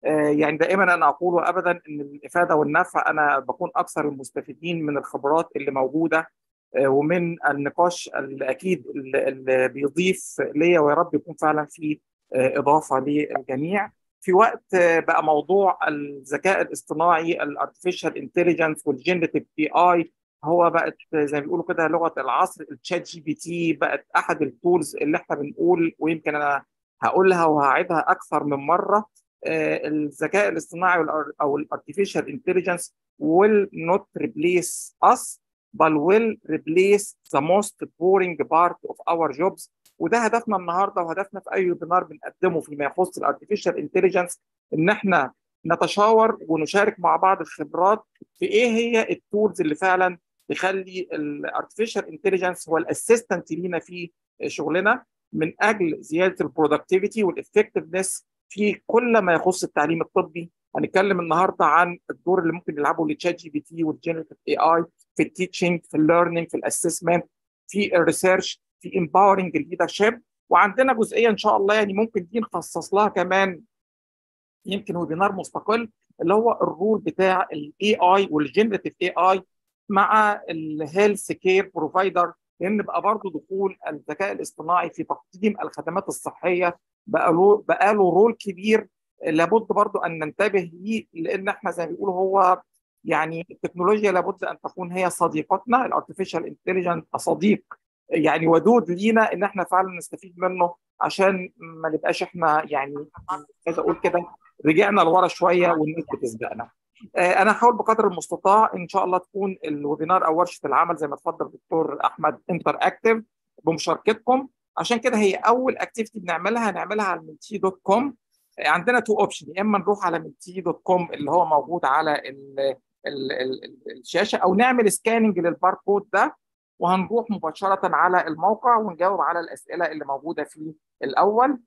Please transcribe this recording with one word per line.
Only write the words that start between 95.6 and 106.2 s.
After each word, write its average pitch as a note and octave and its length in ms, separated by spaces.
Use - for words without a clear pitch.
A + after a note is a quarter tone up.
ال - 80
artificial E3 500
intelligence F3 760
صديق E3 460
يعني D#3+ 380
ودود F3 440
لينا، A3 420
إن F3 100
إحنا F#3+ 200
فعلًا F#3 340
نستفيد E3 400
منه F3+ 380
عشان F#3+ 560
ما D#3+ 320
نبقاش D#3 340
إحنا D#3+ 480
يعني C#3+ 240
عايز E3 140
أقول - 240
كده F3 220
رجعنا G3 360
لورا F3 260
شوية F3 440
والناس D#3 320
بتسبقنا. A#2 560